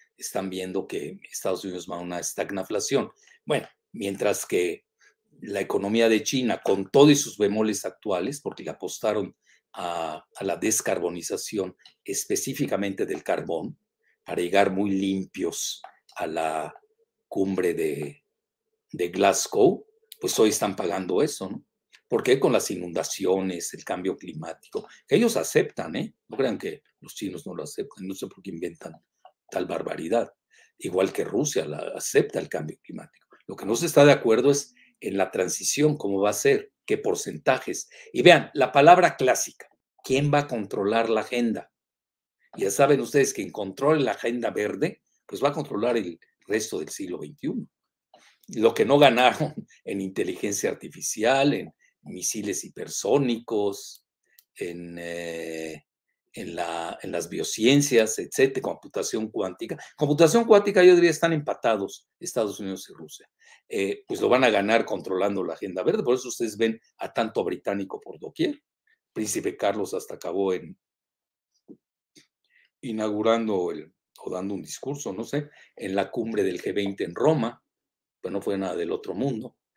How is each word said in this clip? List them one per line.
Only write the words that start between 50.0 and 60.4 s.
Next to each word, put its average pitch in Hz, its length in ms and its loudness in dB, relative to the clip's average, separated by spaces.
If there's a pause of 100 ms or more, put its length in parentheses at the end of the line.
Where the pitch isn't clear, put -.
inteligencia 95 680 -4
artificial, 131 840 0
en 92 200 -8 (280)
misiles 101 640 -6
hipersónicos, 104 1400 -2 (480)
en, 87 440 -10
eh, 82 880 -8 (460)
en 87 220 -10
la, 85 480 -6
en 95 80 -10
las 85 180 -4
biociencias, 117 880 4
etcétera, 131 440 0
computación 101 680 -4
cuántica. 107 460 -6 (200)
Computación 151 480 6